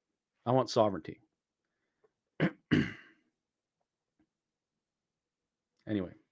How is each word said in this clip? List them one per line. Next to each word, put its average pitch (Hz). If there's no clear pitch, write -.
I 117
want 127
sovereignty. 104
<clears throat> 165
Anyway, 95